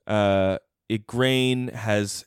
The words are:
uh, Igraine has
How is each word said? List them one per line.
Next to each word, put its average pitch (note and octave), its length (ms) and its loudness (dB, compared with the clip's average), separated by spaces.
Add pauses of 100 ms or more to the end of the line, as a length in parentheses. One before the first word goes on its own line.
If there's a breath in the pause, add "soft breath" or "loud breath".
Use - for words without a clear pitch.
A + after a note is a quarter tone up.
uh, G2 540 2 (300)
Igraine B2+ 840 0
has G#2 540 -2